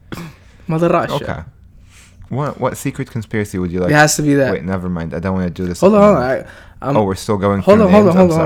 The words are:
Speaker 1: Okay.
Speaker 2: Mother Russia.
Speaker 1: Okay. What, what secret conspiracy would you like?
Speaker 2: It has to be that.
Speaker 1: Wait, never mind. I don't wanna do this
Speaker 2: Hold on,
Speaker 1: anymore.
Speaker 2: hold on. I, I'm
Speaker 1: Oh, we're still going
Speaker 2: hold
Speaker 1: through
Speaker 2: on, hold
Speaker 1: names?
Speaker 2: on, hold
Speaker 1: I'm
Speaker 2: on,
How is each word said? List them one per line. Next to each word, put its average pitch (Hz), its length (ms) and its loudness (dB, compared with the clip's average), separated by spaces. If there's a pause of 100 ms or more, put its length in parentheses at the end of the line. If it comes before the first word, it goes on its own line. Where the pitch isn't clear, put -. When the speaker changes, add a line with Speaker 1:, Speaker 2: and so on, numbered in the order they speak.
(120)
Speaker 1:
Okay. 170 120 -12 (440)
Speaker 2:
Mother 165 220 0
Russia. 135 260 -2
Speaker 1:
Okay. - 260 -8 (880)
What, 131 300 -6
what 123 180 -4
secret 135 320 -8
conspiracy 104 480 -6
would 90 140 -4
you 90 80 -4
like? 90 120 0
Speaker 2:
It 151 40 2
has 151 220 2
to 156 40 -4
be 147 140 2
that. 131 160 0
Speaker 1:
Wait, 80 120 -6
never 92 260 -6
mind. 82 240 -6
I 78 60 -6
don't 95 160 -4
wanna 90 140 -2
do 90 160 -6
this 87 140 -6
Speaker 2:
Hold 196 160 4
on, 202 80 6
Speaker 1:
anymore. 196 240 4
Speaker 2:
hold - 120 -2
on. - 60 -12 (360)
I, 127 80 -6
I'm 139 80 0
Speaker 1:
Oh, 107 60 2
we're 95 120 -2
still 107 220 -4
going 98 240 0
Speaker 2:
hold 202 160 6
Speaker 1:
through 214 80 4
Speaker 2:
on, 180 60 4
hold 208 140 6
Speaker 1:
names? 170 100 4
Speaker 2:
on, 185 120 4
hold 165 40 2
Speaker 1:
I'm 160 80 0
Speaker 2:
on, - 60 -